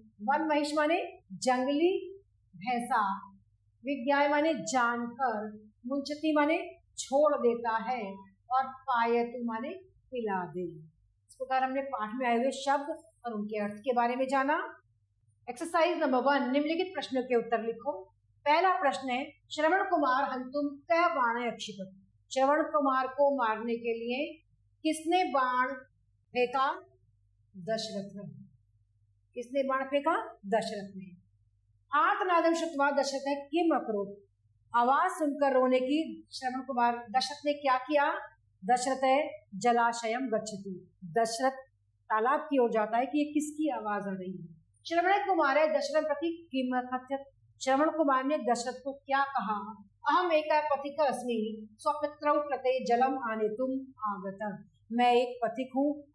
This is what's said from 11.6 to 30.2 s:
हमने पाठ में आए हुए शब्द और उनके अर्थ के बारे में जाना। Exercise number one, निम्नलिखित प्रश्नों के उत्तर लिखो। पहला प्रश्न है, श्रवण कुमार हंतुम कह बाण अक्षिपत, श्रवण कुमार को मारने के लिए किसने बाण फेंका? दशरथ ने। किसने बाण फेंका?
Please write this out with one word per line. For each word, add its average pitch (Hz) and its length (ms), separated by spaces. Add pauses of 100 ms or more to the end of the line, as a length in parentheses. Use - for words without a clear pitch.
हमने 269 180
पाठ 254 320
में 262 120
आए 233 100
हुए 262 140
शब्द 285 520 (240)
और 233 60
उनके 214 260
अर्थ 208 160
के 262 180
बारे 240 240
में 262 120
जाना। 277 480 (720)
Exercise 330 480
number 262 200
one, 254 320
निम्नलिखित 311 440
प्रश्नों 262 280
के 254 140
उत्तर 226 260
लिखो। 277 460 (360)
पहला 359 360
प्रश्न 269 300
है, 262 220 (180)
श्रवण 370 400
कुमार 285 340
हंतुम 262 440
कह 339 400
बाण 240 420
अक्षिपत, 196 460 (380)
श्रवण 277 280
कुमार 269 440
को 277 300
मारने 226 400
के 233 160
लिए 247 500 (400)
किसने 320 420
बाण 254 420 (680)
फेंका? 247 380 (840)
दशरथ 202 680
ने। 139 200 (920)
किसने 247 280
बाण 269 220
फेंका? 302 600